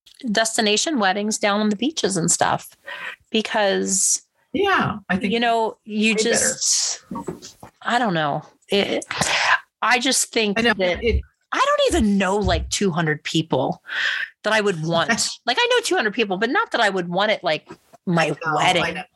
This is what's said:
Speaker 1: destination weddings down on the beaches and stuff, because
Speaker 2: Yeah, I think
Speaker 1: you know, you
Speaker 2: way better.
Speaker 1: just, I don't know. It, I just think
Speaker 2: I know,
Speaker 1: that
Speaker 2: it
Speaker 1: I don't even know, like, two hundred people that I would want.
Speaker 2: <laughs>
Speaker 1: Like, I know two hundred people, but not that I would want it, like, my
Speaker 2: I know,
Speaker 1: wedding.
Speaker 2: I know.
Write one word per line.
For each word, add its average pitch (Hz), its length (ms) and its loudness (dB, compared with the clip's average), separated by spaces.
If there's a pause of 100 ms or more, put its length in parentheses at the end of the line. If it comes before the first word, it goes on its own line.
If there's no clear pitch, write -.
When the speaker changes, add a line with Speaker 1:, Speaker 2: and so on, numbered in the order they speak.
(320)
Speaker 1:
destination 220 680 0
weddings 208 400 0
down 208 220 2
on 214 80 2
the 208 80 0
beaches 208 400 -2
and 170 140 0
stuff, - 440 0 (560)
because 196 920 0 (320)
Speaker 2:
Yeah, 359 440 0 (120)
I 185 80 2
think 196 160 -2
Speaker 1:
you 233 40 0
know, 226 460 0
you 214 280 0
Speaker 2:
way 202 40 0
better. 220 140 0
Speaker 1:
just, - 760 -2 (800)
I 233 160 0
don't 214 160 0
know. 156 280 -2 (280)
It, - 340 0 (800)
I 240 160 2
just 247 340 0
think 214 260 0
Speaker 2:
I 226 40 0
know, 233 120 2
Speaker 1:
that 185 300 -2
Speaker 2:
it 226 160 2 (320)
Speaker 1:
I 277 120 -2
don't 571 300 2
even 208 240 4
know, 196 180 2
like, 185 340 0
two 196 200 0
hundred 156 320 0
people 156 600 -2 (600)
that 208 80 0
I 220 80 4
would 196 240 -2
want. 165 260 0
Speaker 2:
<laughs> - 360 -4
Speaker 1:
Like, 247 140 0
I 480 100 4
know 494 140 4
two 359 120 0
hundred 226 180 0
people, 202 240 0
but 226 120 0
not 427 220 0
that 247 80 0
I 214 100 4
would 180 180 -4
want 190 240 0
it, 180 120 -4
like, 156 240 -2 (380)
my 165 180 2
Speaker 2:
I 151 60 0
know, 156 260 -4
Speaker 1:
wedding. 165 260 2
Speaker 2:
I - 100 -2
know. 156 100 -10 (140)